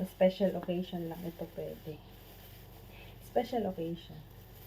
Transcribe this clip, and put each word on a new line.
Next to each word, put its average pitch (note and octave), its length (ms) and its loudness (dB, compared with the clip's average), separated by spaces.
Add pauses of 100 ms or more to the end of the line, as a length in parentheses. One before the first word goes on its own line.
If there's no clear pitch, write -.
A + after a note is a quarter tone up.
special F#3 560 8
occasion F3 480 0
lang E3 160 -6
ito E3+ 320 -4
pwede. D#3 400 -6 (1400)
Special A#3 400 4
occasion. E3 480 -4 (460)